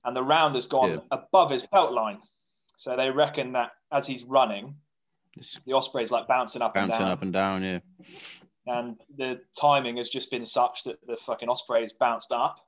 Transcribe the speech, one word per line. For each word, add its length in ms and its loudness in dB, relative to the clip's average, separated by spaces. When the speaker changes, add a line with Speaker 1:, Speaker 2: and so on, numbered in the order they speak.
Speaker 1:
And 100 -4
the 100 -2
round 320 4
has 100 -2
gone 240 2
Speaker 2:
Yeah. 100 -2
Speaker 1:
above 380 4
his 160 -2
belt 280 4
line. 260 -2
So 220 -6
they 120 2
reckon 440 0
that 180 -2
as 160 0
he's 200 -6
running, 500 0
Speaker 2:
It's 300 -18
Speaker 1:
the 60 -2
Osprey's, 360 0
like, 180 -2
bouncing 360 0
up 120 -2
and 140 0
Speaker 2:
bouncing 160 0
Speaker 1:
down. 60 0
Speaker 2:
up 100 -4
and 100 -4
down, 320 0
yeah. 160 -4
Speaker 1:
And 340 -6
the 220 -6
timing 380 4
has 120 -4
just 220 -8
been 140 -6
such 400 0
that 200 -8
the 100 -6
fucking 320 -8
Osprey's 460 -2
bounced 380 -2
up. 260 0